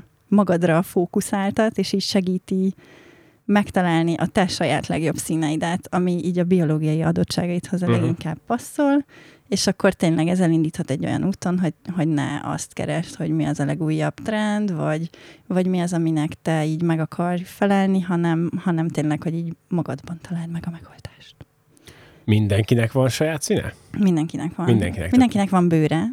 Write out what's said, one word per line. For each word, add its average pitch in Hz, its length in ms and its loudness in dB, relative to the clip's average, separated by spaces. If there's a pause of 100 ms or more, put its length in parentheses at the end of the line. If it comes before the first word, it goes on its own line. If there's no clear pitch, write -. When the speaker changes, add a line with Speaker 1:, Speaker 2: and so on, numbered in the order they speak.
(280)
Speaker 1:
magadra 175 540 4
fókuszáltat, 202 960 -2
és 190 160 -2
így 196 80 0
segíti 190 720 0 (720)
megtalálni 170 680 2
a - 100 -2
te 190 220 2
saját 151 400 0
legjobb 156 300 -2
színeidet, 160 760 -2
ami 180 200 0 (120)
így 180 160 -2
a 175 40 2
biológiai 156 580 2
adottságaidhoz 175 800 -2
a 175 60 -2
Speaker 2:
Mhm. 180 80 4
Speaker 1:
leginkább 165 420 -2 (100)
passzol, 277 580 0 (420)
és - 200 -2
akkor 190 260 2
tényleg 165 340 2
ez 180 120 2
elindíthat 165 520 2
egy 131 140 -2
olyan 117 180 -2
úton, 180 360 -2
hogy, 170 140 0 (220)
hogy 160 120 0
ne 143 360 -2
azt - 300 -8
keresd, 160 420 -4
hogy - 140 -4
mi 156 160 0
az 151 140 -2
a 143 60 -2
legújabb 151 480 -2
trend, 208 640 -2
vagy, 156 340 -2 (380)
vagy 180 200 0
mi 185 120 2
az, 175 140 -2
aminek 160 480 0
te 160 240 0
így 156 160 -2
meg 165 180 0
akarj 175 440 -4
felelni, 196 580 0
hanem, 170 480 0 (140)
hanem 165 260 0
tényleg, 151 340 -2
hogy 160 120 -4
így 165 180 -6 (160)
magadban 165 500 -4 (100)
találd 170 220 -6
meg 170 160 -8
a - 20 -4
megoldást. - 680 -16 (880)
Speaker 2:
Mindenkinek 107 680 2
van 131 180 2
saját 156 320 -2
színe? - 320 -2 (240)
Speaker 1:
Mindenkinek 175 580 0
van. 175 100 -6
Speaker 2:
Mindenkinek. 127 460 0
Speaker 1:
Mindenkinek 226 380 4
van 180 180 4
bőre, 160 460 2